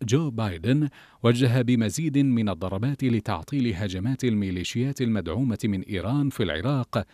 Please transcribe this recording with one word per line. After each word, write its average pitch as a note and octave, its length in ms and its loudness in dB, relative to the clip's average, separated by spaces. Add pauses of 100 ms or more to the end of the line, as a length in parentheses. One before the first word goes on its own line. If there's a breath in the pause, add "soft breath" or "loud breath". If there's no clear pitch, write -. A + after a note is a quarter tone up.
جو C#3 260 2
بايدن A2+ 600 0 (340 loud breath)
وجه A#2+ 380 4
بمزيد B2 560 2
من B2 320 4
الضربات F#2+ 540 -2
لتعطيل A#2 720 0
هجمات G2+ 480 -2
الميليشيات G#2+ 800 -2
المدعومة A2 600 0
من G2 180 0
إيران G#2+ 480 -2
في B2+ 140 -4
العراق G#2 720 -2